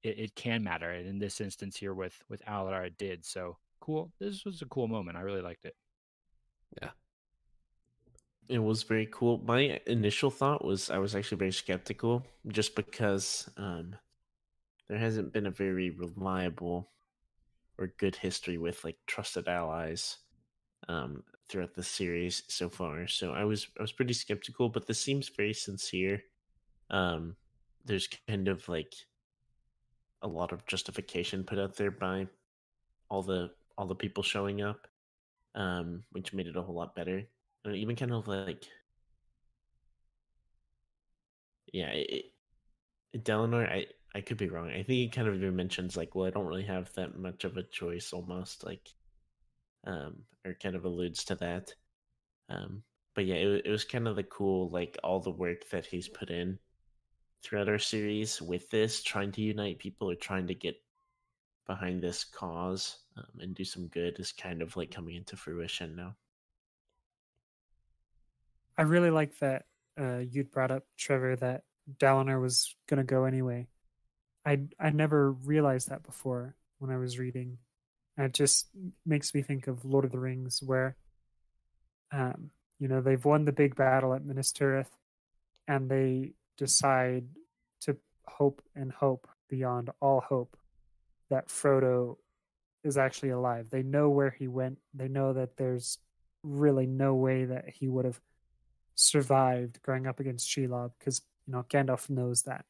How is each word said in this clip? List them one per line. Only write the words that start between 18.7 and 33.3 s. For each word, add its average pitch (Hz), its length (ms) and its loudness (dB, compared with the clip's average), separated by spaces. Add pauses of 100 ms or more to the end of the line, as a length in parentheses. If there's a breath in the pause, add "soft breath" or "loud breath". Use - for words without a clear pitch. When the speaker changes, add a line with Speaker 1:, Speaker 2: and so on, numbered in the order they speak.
Speaker 3:
like, 80 220 -8
trusted - 420 -4
allies, 82 680 -4 (720)
um, 71 360 -6 (260)
throughout 90 240 -4
the 90 100 -8
series 87 640 -2
so 87 220 -4
far. 85 380 -6
So 82 260 -4
I 85 100 0
was, 104 240 0 (100)
I - 40 -8
was 107 100 -6
pretty 123 220 -2
skeptical, 117 560 -2
but 110 180 -4
this 113 120 -2
seems 139 300 -2
very 104 240 -2
sincere. 95 680 -2 (680)
Um, 87 460 0 (500)
there's 98 220 0 (200)
kind 98 200 0
of, 92 220 -2
like, 80 240 -4 (1300)
a - 60 -8
lot 87 240 -4
of 90 140 -8
justification 92 800 -4
put 98 140 -4
out 98 180 -2
there 101 160 0
by 95 360 -2 (800)
all 98 140 -2
the, 92 280 -2 (260)